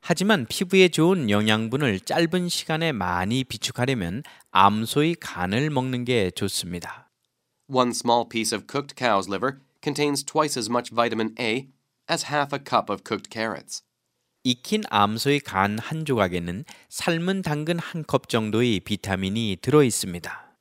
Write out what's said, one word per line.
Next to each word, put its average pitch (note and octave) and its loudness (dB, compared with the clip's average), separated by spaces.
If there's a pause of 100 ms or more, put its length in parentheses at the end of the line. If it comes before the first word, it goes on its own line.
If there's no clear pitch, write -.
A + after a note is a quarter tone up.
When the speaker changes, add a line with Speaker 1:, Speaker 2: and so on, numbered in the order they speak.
Speaker 1:
하지만 F3+ 2
피부에 F#3 4
좋은 D#3+ 2
영양분을 A2 2
짧은 F3 0
시간에 D#3+ -2
많이 F#2+ 0
비축하려면 A#2+ -4 (300)
암소의 A2 4
간을 G#2 -2
먹는 B2+ -2
게 A#2 2
좋습니다. - -6 (600)
Speaker 2:
One B2+ 2
small A#2 0
piece A2+ -2
of G2+ -6
cooked C#3+ -6
cow's G2+ 2
liver A2+ -4 (220)
contains C#3+ -2
twice D3+ -2
as A2+ -6
much A#2+ -2
vitamin A2+ 0
A B2 -2 (420)
as D#3+ -2
half C#3+ -2
a C#3 -4
cup A2+ 0
of F#2+ -6
cooked - -6
carrots. A2 -6 (600)
Speaker 1:
익힌 G#3 -2
암소의 A2 2
간 G2+ 0
한 D#3+ -6
조각에는 F2+ 0 (260)
삶은 F3+ -2
당근 D#3+ -2
한 E3 -8
컵 - -2
정도의 A2 2
비타민이 G2 -2
들어 D3 4
있습니다. - -6